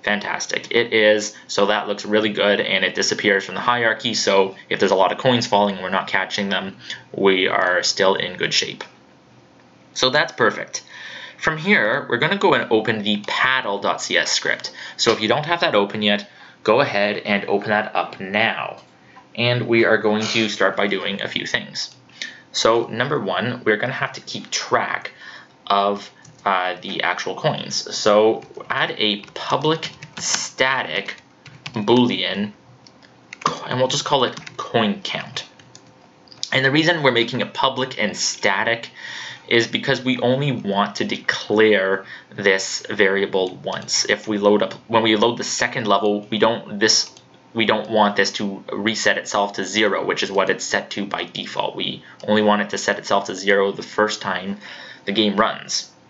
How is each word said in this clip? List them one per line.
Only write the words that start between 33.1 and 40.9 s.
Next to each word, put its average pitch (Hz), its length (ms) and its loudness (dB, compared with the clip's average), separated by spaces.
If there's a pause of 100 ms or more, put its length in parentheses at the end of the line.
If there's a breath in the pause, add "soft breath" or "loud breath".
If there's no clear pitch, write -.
and 123 120 -2
we'll 127 100 4
just 147 160 -2
call 135 200 2
it - 320 -8
coin 104 460 0
count. - 420 -10 (1080)
And 135 120 2
the 135 60 6
reason 160 320 4
we're 135 80 6
making 117 300 2
it - 120 -4
public 131 460 -2
and 101 180 -2
static 110 760 -2 (580 loud breath)
is 117 180 4
because 123 360 -2
we 127 160 0
only 131 340 0
want 101 440 -2